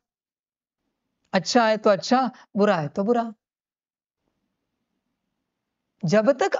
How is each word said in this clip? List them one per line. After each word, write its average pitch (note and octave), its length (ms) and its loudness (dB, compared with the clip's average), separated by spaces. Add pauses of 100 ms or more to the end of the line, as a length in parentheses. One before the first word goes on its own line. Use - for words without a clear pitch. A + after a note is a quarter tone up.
(1300)
अच्छा A3 340 0
है A3 100 0
तो G#3+ 120 0
अच्छा, B3 420 0 (260)
बुरा G3+ 200 2
है D3+ 100 -4
तो G3+ 160 -4
बुरा। A#3 300 -2 (2750)
जब G#3 260 2
तक F4+ 280 -2